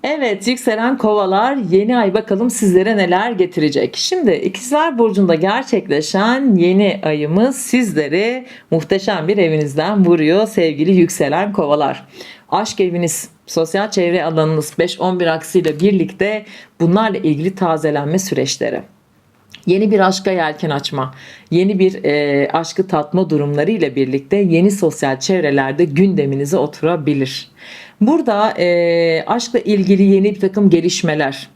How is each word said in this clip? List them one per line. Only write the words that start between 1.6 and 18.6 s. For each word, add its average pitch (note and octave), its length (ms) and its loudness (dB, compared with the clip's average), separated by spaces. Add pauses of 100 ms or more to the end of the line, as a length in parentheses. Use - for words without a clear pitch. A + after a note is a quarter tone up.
yeni G#3 260 2
ay G3+ 180 0
bakalım A3 360 0
sizlere F#3+ 460 2
neler F#3+ 360 0
getirecek. E3 640 -2
Şimdi F4 340 0
ikizler C4+ 680 -2
burcunda G3 360 2
gerçekleşen G#3 1200 0
yeni F#3 460 2
ayımız D#3 540 0
sizleri G#3 920 -2 (240)
muhteşem F#3+ 580 -2
bir G3+ 100 2
evinizden D#3 680 2
vuruyor E3+ 400 4
sevgili E3 460 0
yükselen F3+ 600 2
kovalar. D3+ 540 -2 (420)
Aşk G#3 320 -4
eviniz, F3 480 -2 (180)
sosyal F#3+ 440 -2
çevre F3 340 0
alanınız D#3 540 -2
beş F3+ 220 -2
on F3+ 200 0
bir F3 60 2
aksıyla D#3+ 540 -2
birlikte G3+ 640 0 (360)
bunlarla F#3 380 2
ilgili D#3+ 360 -2
tazelenme D#3 640 -2
süreçleri. C3+ 640 -4 (840)